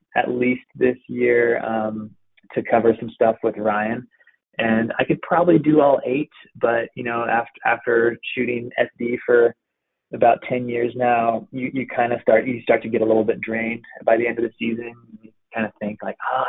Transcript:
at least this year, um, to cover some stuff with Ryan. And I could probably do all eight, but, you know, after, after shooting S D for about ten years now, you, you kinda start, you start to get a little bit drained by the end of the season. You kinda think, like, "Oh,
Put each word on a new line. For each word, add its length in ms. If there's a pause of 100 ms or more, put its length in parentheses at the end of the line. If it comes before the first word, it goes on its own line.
(160)
at 140
least 360 (100)
this 220 (100)
year, 560
um, 460 (440)
to 100
cover 360
some 120
stuff 320
with 140
Ryan. 500 (500)
And 420
I 40
could 180
probably 380
do 220
all 220
eight, 280 (280)
but, 360
you 80
know, 220
after, 380
after 540 (180)
shooting 420
S 200
D 280
for 300 (580)
about 260 (100)
ten 180
years 280
now, 560
you, 220
you 120 (100)
kinda 260
start, 260
you 160
start 180
to 80
get 120
a 40
little 180
bit 160
drained 460 (180)
by 140
the 100
end 120
of 40
the 160
season. 340 (280)
You 100 (220)
kinda 260
think, 240
like, 140 (120)
"Oh, 200